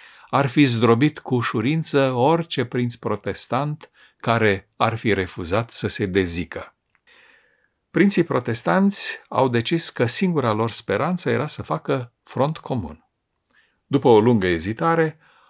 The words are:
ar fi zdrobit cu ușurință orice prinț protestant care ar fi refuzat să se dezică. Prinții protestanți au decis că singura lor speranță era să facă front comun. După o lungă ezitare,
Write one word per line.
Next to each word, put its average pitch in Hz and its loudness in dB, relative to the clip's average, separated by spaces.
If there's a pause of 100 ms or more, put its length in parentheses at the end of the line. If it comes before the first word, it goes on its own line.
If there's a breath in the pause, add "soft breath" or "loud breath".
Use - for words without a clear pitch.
(300 loud breath)
ar 135 2
fi 143 4
zdrobit 117 4
cu - -6
ușurință 131 0
orice 139 0
prinț 123 -4
protestant 117 -6 (260 soft breath)
care 110 2
ar 113 0
fi 110 0
refuzat 92 -4
să - -4
se 104 -4
dezică. 87 -2 (1160 soft breath)
Prinții 190 2
protestanți 165 -2 (100)
au 131 -2
decis 120 -2
că 123 -2
singura 147 0
lor 110 -2
speranță 139 -4
era 117 -2
să - -6
facă 139 -6 (100)
front 143 -4
comun. 87 -8 (800)
După 131 0
o 110 8
lungă 110 4
ezitare, 151 -2 (320 soft breath)